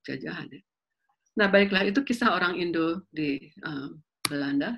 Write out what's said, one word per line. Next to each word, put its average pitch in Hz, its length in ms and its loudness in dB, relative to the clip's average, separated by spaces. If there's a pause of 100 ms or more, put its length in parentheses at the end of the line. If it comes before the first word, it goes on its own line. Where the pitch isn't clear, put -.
jajahan 147 400 -10
ya. - 160 -18 (760)
Nah 196 160 4
baiklah, 196 320 6
itu 208 160 2
kisah 233 320 0
orang 180 240 0
Indo 170 560 -2
di, 147 240 -2
eh, 143 520 -10 (360)
Belanda 143 520 -2